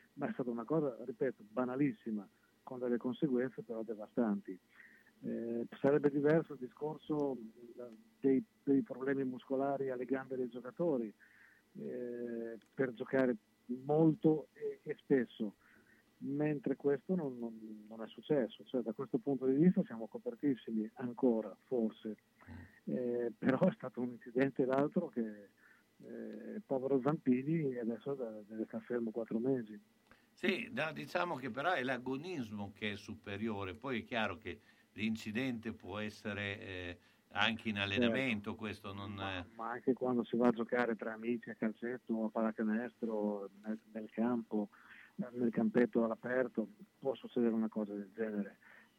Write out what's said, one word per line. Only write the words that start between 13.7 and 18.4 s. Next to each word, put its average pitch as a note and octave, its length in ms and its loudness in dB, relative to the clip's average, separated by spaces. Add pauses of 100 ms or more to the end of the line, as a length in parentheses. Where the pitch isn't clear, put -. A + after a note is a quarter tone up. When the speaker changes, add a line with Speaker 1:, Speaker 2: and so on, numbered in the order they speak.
Speaker 1:
molto D#3 720 6
e, C#3+ 280 -6
e D3+ 160 -6
spesso, A#2 560 2 (640)
mentre C#3 580 0
questo C#3+ 380 0
non, C#3 240 -2
non, A2 500 -10
non A2+ 140 -12
è A2 60 -8
successo. A#2+ 560 0